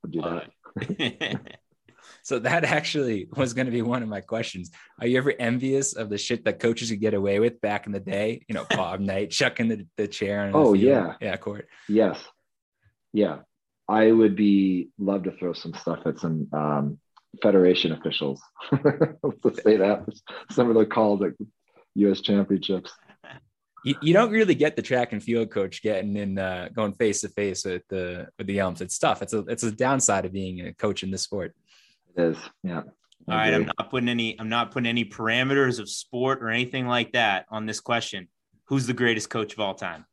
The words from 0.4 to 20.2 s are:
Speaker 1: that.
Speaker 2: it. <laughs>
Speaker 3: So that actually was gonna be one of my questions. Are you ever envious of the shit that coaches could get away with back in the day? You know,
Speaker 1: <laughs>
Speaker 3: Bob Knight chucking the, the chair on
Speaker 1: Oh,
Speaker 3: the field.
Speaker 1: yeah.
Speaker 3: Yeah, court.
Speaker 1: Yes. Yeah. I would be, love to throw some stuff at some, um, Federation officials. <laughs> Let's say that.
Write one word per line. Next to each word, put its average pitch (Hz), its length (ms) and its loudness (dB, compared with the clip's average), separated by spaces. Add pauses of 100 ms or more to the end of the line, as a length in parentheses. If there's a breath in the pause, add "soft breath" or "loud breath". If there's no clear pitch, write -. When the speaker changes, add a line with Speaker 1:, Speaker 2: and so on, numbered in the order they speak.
Speaker 1:
that. - 240 -8
Speaker 2:
it. 117 380 -4 (240)
<laughs> - 60 -20 (560 soft breath)
Speaker 3:
So 127 160 -4
that 147 260 0
actually 139 720 -2
was 131 160 0
gonna 127 180 -2
be 117 100 -2
one 120 220 -2
of 110 60 -8
my 101 100 -8
questions. 95 520 -8 (280 soft breath)
Are 117 80 -2
you 127 100 4
ever 135 220 2
envious 131 540 0
of 110 160 -6
the 101 80 -4
shit 117 260 -4
that 107 160 -2
coaches 117 300 0
could 104 100 -2
get 107 140 2
away 98 260 2
with 117 220 2
back 104 240 -2
in 104 80 -8
the 98 80 -4
day? 101 480 -4
You 110 60 -4
know, 67 140 -4
Speaker 1:
<laughs> 107 60 2
Speaker 3:
Bob 92 240 -2
Knight 98 320 -2
chucking 120 380 0
the, 104 260 -4
the 104 140 -2
chair 101 320 -2
on 101 120 -2
Speaker 1:
Oh, 135 200 8
Speaker 3:
the 98 80 8
field. 127 100 8
Speaker 1:
yeah. 95 300 2
Speaker 3:
Yeah, 101 160 -4
court. 104 320 -10 (180 soft breath)
Speaker 1:
Yes. 104 340 2 (920)
Yeah. 92 240 2 (500)
I 110 240 6
would 110 240 6
be, 98 640 4
love 98 260 -2
to 90 80 -4
throw 87 220 -6
some 82 200 -10
stuff - 320 -6
at 78 140 -2
some, 80 320 -4
um, 73 480 -2 (420)
Federation 90 520 6
officials. 76 480 -4 (160)
<laughs> - 160 -6
Let's - 880 0
say 110 140 8
that. 101 280 2 (460 loud breath)